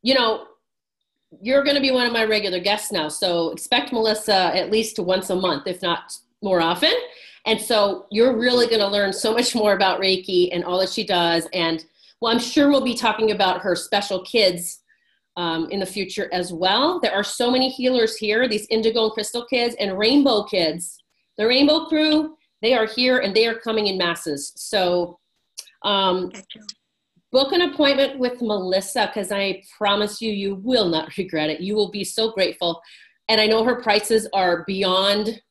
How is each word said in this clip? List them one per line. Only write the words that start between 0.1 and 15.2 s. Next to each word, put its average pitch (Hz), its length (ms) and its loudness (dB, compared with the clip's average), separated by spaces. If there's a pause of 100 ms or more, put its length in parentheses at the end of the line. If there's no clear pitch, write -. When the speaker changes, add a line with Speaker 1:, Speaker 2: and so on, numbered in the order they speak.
Speaker 1:
know, 226 320 0 (960)
you're 277 220 2
gonna 285 160 2
be 269 100 2
one 247 160 2
of 233 60 0
my 226 120 0
regular 196 360 0
guests 208 320 -2
now, 156 160 -2
so 170 440 -2
expect - 400 -2
Melissa 214 600 2
at 185 160 -2
least 220 280 0
once 185 320 -2
a 180 60 0
month, 180 300 -2
if 180 140 -8
not - 320 -4 (300)
more 185 180 2
often. 175 320 2 (540)
And 214 140 2
so 208 500 0
you're 233 260 4
really 240 300 2
gonna 214 220 2
learn 202 240 0
so 214 200 0
much 233 220 0
more 208 200 2
about 190 260 2
Reiki 185 520 2
and 175 120 -2
all 180 160 -2
that 185 100 0
she 214 140 -4
does. 170 500 0
And, 165 300 -2 (360)
well, 226 120 0
I'm 233 60 2
sure 285 300 2
we'll 277 160 4
be 240 100 -2
talking 220 360 0
about 190 320 0
her 185 120 0
special 202 500 -2
kids, 185 580 0 (560)